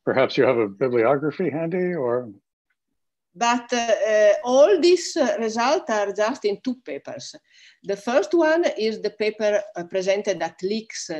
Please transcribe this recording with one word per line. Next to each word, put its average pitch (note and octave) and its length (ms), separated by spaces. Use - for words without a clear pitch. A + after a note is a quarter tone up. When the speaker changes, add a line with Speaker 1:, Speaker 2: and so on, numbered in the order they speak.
Speaker 1:
Perhaps B2+ 320
you C3+ 60
have A#2+ 160
a A2 80
bibliography C3+ 840
handy, E3+ 460
or? B2 340
Speaker 2:
But, A#3+ 360
uh, A#3 220
uh, G#3 200
all C#4+ 380
these, F4 340
uh, A#3+ 240
results A#3 500
are G#3 220
just G#3+ 340
in G3+ 160
two B3 220
papers. C#3 520
The G3 120
first A#3+ 380
one E4 320
is G#3+ 240
the G3+ 100
paper, G#3 500
uh, F3 60
presented F#3+ 580
at E3+ 220
Leaks G#3+ 560